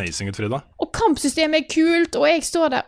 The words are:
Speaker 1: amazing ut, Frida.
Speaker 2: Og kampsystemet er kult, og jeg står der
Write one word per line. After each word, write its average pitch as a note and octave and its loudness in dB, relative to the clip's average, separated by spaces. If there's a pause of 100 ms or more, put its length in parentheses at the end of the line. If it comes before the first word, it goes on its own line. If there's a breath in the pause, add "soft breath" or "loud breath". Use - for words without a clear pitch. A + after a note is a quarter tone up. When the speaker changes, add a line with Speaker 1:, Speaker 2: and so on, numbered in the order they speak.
Speaker 1:
amazing G2 -6
ut, - -8
Frida. A#2 -4 (240)
Speaker 2:
Og - -6
kampsystemet D#4 0
er D#4 -8
kult, E4 2
og C#4+ 4
jeg E4 2
står D#4+ 0
der - -2